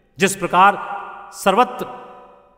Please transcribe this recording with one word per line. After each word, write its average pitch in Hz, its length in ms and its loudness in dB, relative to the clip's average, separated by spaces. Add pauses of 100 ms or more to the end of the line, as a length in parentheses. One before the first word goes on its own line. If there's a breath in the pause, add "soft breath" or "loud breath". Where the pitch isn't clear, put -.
(180)
जिस 196 180 0
प्रकार 180 420 4 (560)
सर्वत्र 220 520 0 (720)